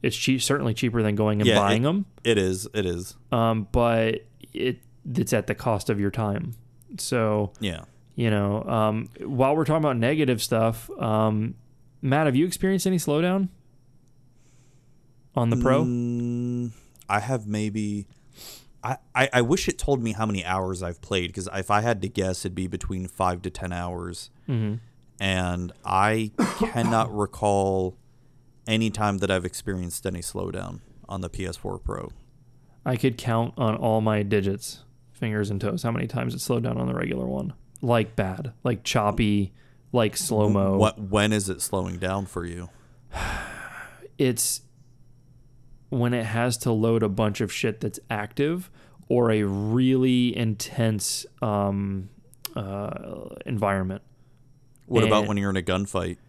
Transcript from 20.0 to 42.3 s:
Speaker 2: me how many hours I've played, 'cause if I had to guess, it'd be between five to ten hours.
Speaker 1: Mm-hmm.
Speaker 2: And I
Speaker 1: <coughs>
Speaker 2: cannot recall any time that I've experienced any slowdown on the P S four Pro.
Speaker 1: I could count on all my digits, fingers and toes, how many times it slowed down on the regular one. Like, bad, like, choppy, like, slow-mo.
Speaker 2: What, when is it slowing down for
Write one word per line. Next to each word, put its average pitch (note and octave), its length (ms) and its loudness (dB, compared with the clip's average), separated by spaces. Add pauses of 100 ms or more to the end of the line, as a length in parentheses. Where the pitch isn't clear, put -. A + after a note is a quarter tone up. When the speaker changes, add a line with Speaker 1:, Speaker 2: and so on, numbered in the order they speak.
Speaker 2:
me A2 100 -2
how A2 140 -2
many G2 180 -2
hours F#2 380 -2
I've F2 180 -6
played, F2+ 340 -2
'cause F2+ 180 -6
if F#2+ 180 -4
I G#2 100 4
had A2+ 220 0
to G2 60 -4
guess, F#2 360 -2
it'd F2+ 100 -4
be F#2 120 -2
between F#2 420 -6
five F2+ 340 -2
to F2+ 80 -6
ten F2+ 220 -8
hours. F2 580 -8 (180)
Speaker 1:
Mm-hmm. A2 280 -2 (440)
Speaker 2:
And F2+ 520 -2 (120)
I G#2 500 2
Speaker 1:
<coughs> - 380 -2
Speaker 2:
cannot A2+ 420 0
recall G2 840 0 (680)
any A2 240 2
time G2+ 280 0
that F#2+ 120 0
I've F#2 140 0
experienced F#2 600 -6
any F#2 140 -6
slowdown F#2 600 -8 (280)
on F#2+ 140 -8
the E2+ 60 -6
P F#2 180 -6
S F2+ 100 -8
four F#2+ 220 -8
Pro. - 340 -8 (720)
Speaker 1:
I B2+ 120 0
could C3 220 0
count A#2 380 -2
on A2 200 2
all A2 240 2
my G#2+ 220 2
digits, G2+ 600 -2 (280)
fingers G#2+ 380 -2
and G2 100 -2
toes, G#2+ 220 -2
how A#2 80 0
many A#2 160 -2
times A#2+ 280 -4
it B2 60 -8
slowed A#2+ 220 0
down A#2+ 160 -2
on B2 80 -2
the B2+ 80 -2
regular B2+ 320 -2
one. C3+ 260 -4 (300)
Like, A#2 340 2
bad, F#2+ 360 -4 (120)
like, A#2+ 180 -2
choppy, G#2 720 2 (400)
like, A2+ 240 2
slow-mo. G2+ 640 4
Speaker 2:
What, G#2+ 220 4
when G#2 320 2
is G2 160 0
it F#2 140 -4
slowing F2+ 360 -4
down F#2 280 -2
for F2 180 -8